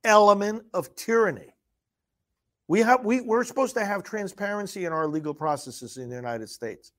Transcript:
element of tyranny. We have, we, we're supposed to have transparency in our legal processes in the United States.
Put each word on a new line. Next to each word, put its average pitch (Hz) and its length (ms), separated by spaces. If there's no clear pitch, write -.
element 214 600
of 180 220
tyranny. 202 580
We 185 120
have, 247 240
we, 240 180
we're 233 220
supposed 262 300
to 220 100
have 202 180
transparency 202 840
in 165 80
our 160 160
legal 151 260
processes 139 640
in 123 140
the 123 60
United 117 340
States. - 480